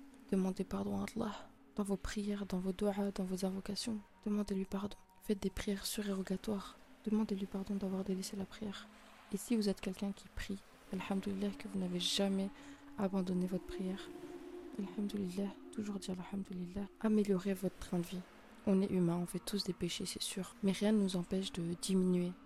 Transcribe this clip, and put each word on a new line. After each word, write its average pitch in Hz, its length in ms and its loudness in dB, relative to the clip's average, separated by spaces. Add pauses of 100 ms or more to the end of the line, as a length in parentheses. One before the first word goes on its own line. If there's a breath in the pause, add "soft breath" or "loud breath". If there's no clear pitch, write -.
(320)
demandez 185 320 2
pardon 196 380 -2
à 202 120 -2
Allah. 220 220 -2 (400)
Dans 208 80 2
vos 196 140 2
prières, 202 480 -2
dans 185 140 0
vos 190 120 0
du'as, 202 420 2
dans 185 120 0
vos 185 200 -2
invocations, 196 540 -2 (260)
demandez-lui 208 380 2
pardon. 196 320 -2 (280)
Faites 202 200 2
des 196 60 4
prières - 360 -2
surérogatoires. 196 920 -2 (260)
Demandez-lui 214 420 2
pardon 196 300 -4
d'avoir 190 300 -2
délaissé 190 320 -2
la 190 80 -4
prière. - 420 -8 (460 loud breath)
Et 196 40 0
si 240 200 2
vous 208 100 4
êtes 190 140 0
quelqu'un 196 320 -2
qui - 200 -14
prie, - 240 -6 (360)
alhamdoulilah, 196 560 0 (100)
que 214 80 -8
vous 196 100 -4
n'avez 180 220 0
jamais 196 500 2 (480 loud breath)
abandonné 185 480 2
votre 185 200 -2
prière, 185 440 -4 (680)
alhamdoulilah, 196 720 -2 (220)
toujours 202 260 -4
dire 185 160 -4 (160)
alhamdoulilah, 190 560 -4 (140)
améliorez 202 520 6
votre 185 260 0
train - 200 0
de 170 60 0
vie. 185 160 -6 (440)
On 190 160 6
est 202 100 2
humain, 175 300 4
on 175 40 0
fait - 180 -4
tous 196 220 -2
des 180 80 0
péchés, 180 320 -2
c'est - 180 -6
sûr. - 400 -4
Mais 196 80 6
rien 202 220 4
ne 214 80 6
nous 185 160 2
empêche 190 340 0
de 175 120 -2 (180)
diminuer 180 500 4 (140)